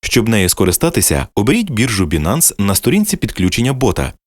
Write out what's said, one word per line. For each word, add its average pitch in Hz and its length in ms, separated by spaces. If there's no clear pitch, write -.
Щоб 113 280
нею 101 200
скористатися, 90 840
оберіть 190 340
біржу 110 360
Binance 82 520
на 98 180
сторінці 190 420
підключення 117 560
бота. 98 400